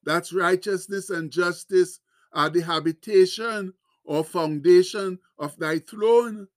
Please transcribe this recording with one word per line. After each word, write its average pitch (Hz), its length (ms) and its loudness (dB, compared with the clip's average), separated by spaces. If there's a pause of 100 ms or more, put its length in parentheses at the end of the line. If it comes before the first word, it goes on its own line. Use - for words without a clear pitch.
that's 165 280 -4
righteousness 185 760 -2
and 165 220 -6
justice, 180 680 0 (320)
are 151 180 0
the 170 120 0
habitation 185 1120 -2 (300)
or 156 200 -4
foundation 180 960 2 (200)
of 147 180 -10
thy 160 220 -4
throne. 220 760 0